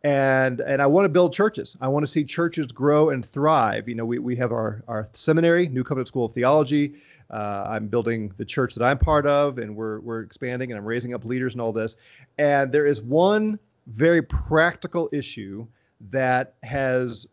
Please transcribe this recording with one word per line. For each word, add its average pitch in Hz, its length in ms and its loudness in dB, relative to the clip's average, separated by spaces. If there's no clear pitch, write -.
And, 135 560 2
and 139 200 -2
I 143 60 4
wanna 180 220 6
build 170 240 4
churches. - 480 -2
I 131 80 -2
wanna 147 180 0
see 151 180 -2
churches 160 480 -4
grow 147 380 4
and 131 160 -4
thrive. 120 640 2
You 117 80 -6
know, 113 100 -4
we, 120 120 -2
we 120 180 -4
have 120 160 -2
our, 110 360 -4
our 110 240 -6
seminary, 170 560 2
New 127 160 -4
Covenant 127 240 -4
School 123 180 -2
of 113 60 -6
Theology. 143 600 2
Uh, 101 380 -6
I'm 107 200 -6
building 113 500 -2
the - 60 -6
church 127 300 -2
that 113 80 -4
I'm 131 160 4
part 147 280 4
of, 143 320 2
and 107 180 -10
we're, 110 240 -6
we're 113 220 -8
expanding, 123 500 -8
and 107 60 -8
I'm 101 60 -10
raising 117 300 -4
up 104 120 -10
leaders 127 280 -2
and 120 60 -8
all 113 120 -2
this. 110 240 -4
And 139 340 2
there 147 140 4
is 139 160 0
one 202 560 2
very 156 360 2
practical 165 880 -2
issue 113 540 -8
that 127 520 0
has 127 720 -2